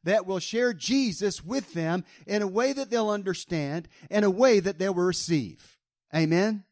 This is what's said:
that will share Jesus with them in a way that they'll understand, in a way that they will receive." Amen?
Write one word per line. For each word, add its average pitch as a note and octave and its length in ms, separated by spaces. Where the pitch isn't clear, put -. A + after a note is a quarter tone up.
that F#3 220
will F#3 140
share A#3 340
Jesus G3+ 680
with A#3+ 300
them E3+ 300
in G#3 140
a G3+ 60
way A#3+ 260
that C4+ 160
they'll A3 200
understand, E3+ 800
in G#3 120
a G3+ 60
way A3 300
that F3 180
they F#3+ 120
will F3+ 140
receive." E3 760
Amen? F3 580